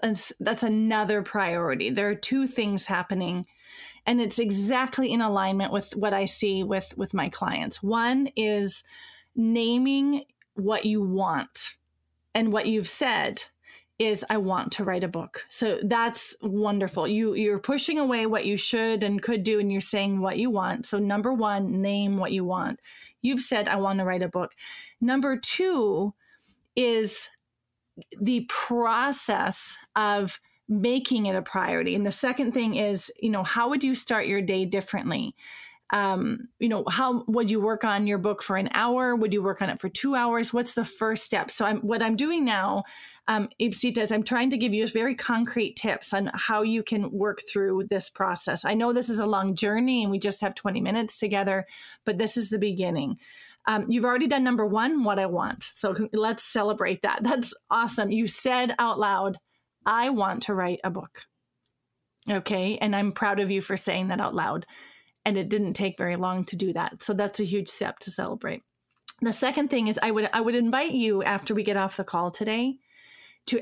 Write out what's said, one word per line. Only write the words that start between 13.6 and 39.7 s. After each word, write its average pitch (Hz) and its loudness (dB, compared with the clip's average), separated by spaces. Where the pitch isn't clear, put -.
is, 214 0
"I 220 2
want 185 -2
to 202 -2
write 185 0
a 180 -2
book." - -8
So - 0
that's 233 0
wonderful. 202 0
You, 214 2
you're 208 2
pushing 285 0
away 247 2
what 220 0
you 202 2
should 226 0
and 202 0
could 226 -2
do, 214 2
and 202 0
you're 196 0
saying 196 0
what 190 0
you 233 0
want. 190 -2
So 202 0
number 208 0
one, 202 0
name 202 0
what 185 0
you 185 0
want. 180 -4
You've 262 0
said, 214 -2
"I - 0
want 196 0
to 190 0
write 185 0
a 180 -2
book." 180 -4
Number 262 2
two 233 0
is 226 0
the 240 2
process 233 0
of 208 0
making 233 2
it 190 0
a 185 0
priority. 180 0
And 202 0
the 202 0
second 247 0
thing 226 0
is, 202 0
you 220 0
know, 202 0
how 233 0
would 285 2
you 262 2
start 240 0
your 196 0
day 190 0
differently? 185 -2
Um, 196 0
you 240 2
know, 208 0
how 254 0
would 220 2
you 220 2
work 214 0
on 208 2
your 208 0
book 202 -2
for 190 0
an 196 0
hour? 247 2
Would 214 2
you 202 2
work 196 0
on 190 2